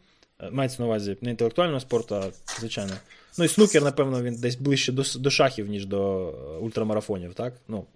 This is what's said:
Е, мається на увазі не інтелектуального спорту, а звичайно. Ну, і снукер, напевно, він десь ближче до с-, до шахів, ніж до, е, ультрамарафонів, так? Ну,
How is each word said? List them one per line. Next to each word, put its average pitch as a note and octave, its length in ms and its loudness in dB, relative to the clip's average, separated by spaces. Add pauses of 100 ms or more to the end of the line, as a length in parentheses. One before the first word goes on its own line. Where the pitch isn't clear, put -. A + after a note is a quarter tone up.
(400)
Е, F#2+ 120 -10
мається B2+ 300 -2
на A#2+ 40 0
увазі G2+ 340 -2
не A#2+ 100 -4
інтелектуального C3 500 0
спорту, A2+ 340 -2
а G2 80 0 (380)
звичайно. G2+ 320 -6 (460)
Ну, E3+ 60 4
і D#3+ 40 6
снукер, G3 340 8
напевно, C3+ 400 2
він A#2+ 180 -2
десь B2 160 0
ближче C3+ 360 2
до C3+ 120 0
с-, C3 140 -4
до C3+ 120 2
шахів, B2+ 380 2
ніж G2 180 -4
до, G2 420 0
е, D2 300 -10
ультрамарафонів, G#2+ 760 -2
так? B2 180 -6 (160)
Ну, G#2+ 160 -8 (120)